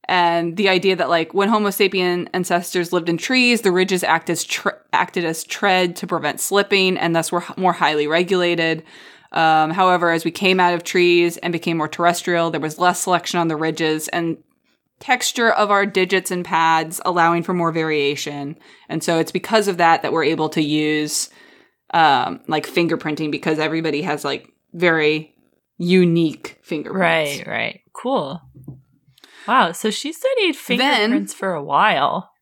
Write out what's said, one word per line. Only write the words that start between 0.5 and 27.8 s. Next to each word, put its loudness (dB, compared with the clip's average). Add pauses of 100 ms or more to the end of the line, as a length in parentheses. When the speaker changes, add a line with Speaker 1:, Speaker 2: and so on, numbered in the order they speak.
Speaker 1:
the 2
idea 2
that, -2
like, -2
when 2
Homo 2
sapien 0
ancestors -2
lived 0
in 0
trees, 2
the 2
ridges 0
act 0
as -4
tre-, -4 (200)
acted 0
as -4
tread 0
to -10
prevent -4
slipping 2
and 0
thus -2
were -2
h-, -14
more 2
highly 0
regulated. 2 (520)
Um, 4
however, 2
as 0
we 0
came 2
out 4
of -4
trees 4
and -6
became -2
more -2
terrestrial, 0
there -4
was -6
less 2
selection 0
on 0
the 0
ridges -2
and -4 (640)
texture 0
of 2
our 2
digits -2
and -4
pads, 0
allowing 2
for -4
more 0
variation. -2 (320)
And -6
so 0
it's -2
because 0
of -2
that 4
that -4
we're 0
able 0
to -2
use, -2 (640)
um, 2
like, -2
fingerprinting, -2
because -2
everybody -2
has, -4
like, -6 (220)
very 0 (420)
unique 2
fingerprints. -2
Speaker 2:
Right, -12
right. -6 (140)